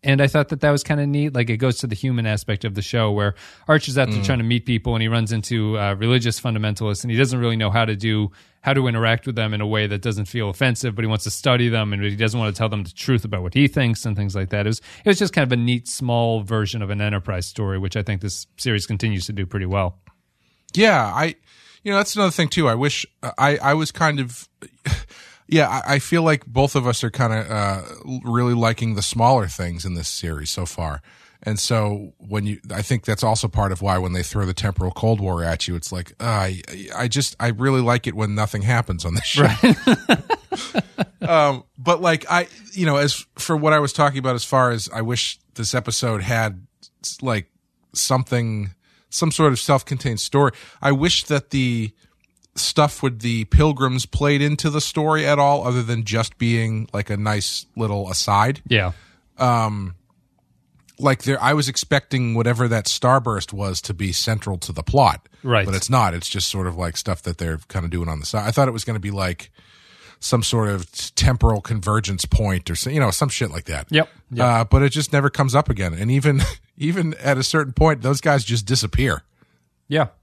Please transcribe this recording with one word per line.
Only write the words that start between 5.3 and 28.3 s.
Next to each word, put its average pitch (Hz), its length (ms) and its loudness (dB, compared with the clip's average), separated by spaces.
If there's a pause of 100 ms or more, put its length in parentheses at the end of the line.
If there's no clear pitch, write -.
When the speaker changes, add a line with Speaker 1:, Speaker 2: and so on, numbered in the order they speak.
Speaker 1:
into, 110 460 -2
uh, 101 160 0
religious 113 480 0
fundamentalists 107 600 -2
and 120 80 -4
he 113 60 0
doesn't 127 220 2
really 117 160 0
know 110 140 0
how 113 160 2
to 107 100 -2
do, 107 360 0 (300)
how 139 120 2
to 135 140 2
interact 113 400 0
with 123 80 -6
them 110 180 -2
in 104 80 -2
a 104 60 -2
way 107 200 0
that 101 140 -4
doesn't 104 240 -4
feel 107 240 -4
offensive, 120 460 0
but 113 80 -4
he 110 40 -2
wants 107 180 0
to 110 60 -6
study 120 380 2
them 107 240 0
and 101 100 -2
he 101 120 -2
doesn't 113 240 0
wanna 107 120 0
tell 110 160 -2
them 104 160 -4
the 87 80 -10
truth 123 320 0
about 101 200 -4
what 87 100 -6
he 139 140 4
thinks 123 380 0
and 110 120 -2
things 98 180 -2
like 95 140 -2
that. 104 160 0
It 107 40 0
was, 110 100 -2 (260)
it 208 40 4
was 196 100 4
just 202 140 0
kind 147 120 4
of 127 60 0
a 120 100 2
neat 120 260 0
small 117 540 0
version 107 400 -2
of 98 80 -6
an 104 100 -2
Enterprise 101 460 -2
story, 98 320 -4
which 95 180 -4
I 110 60 -2
think 95 200 -4
this - 260 -8 (100)
series 107 300 -2
continues 101 400 -2
to 110 60 -8
do 98 120 -6
pretty 95 220 -6
well. 92 320 -2 (760)
Speaker 2:
Yeah, 180 320 4
I, 135 300 -2 (480)
you 202 80 -4
know, 202 60 2
that's 202 180 0
another 196 160 2
thing 165 180 0
too. 156 180 2
I 117 80 4
wish, 139 300 -2 (160)
I, 139 400 2
I 139 140 4
was 156 160 -2
kind 151 280 0
of, 120 300 -8 (120)
<laughs> - 840 -8
yeah, 151 200 4
I, 135 280 0
I 143 40 2
feel 170 220 0
like 156 240 2
both 135 300 0
of 127 100 0
us 123 180 0
are 120 60 -2
kinda, 113 280 0
uh, 101 460 -2 (400)
really 120 300 2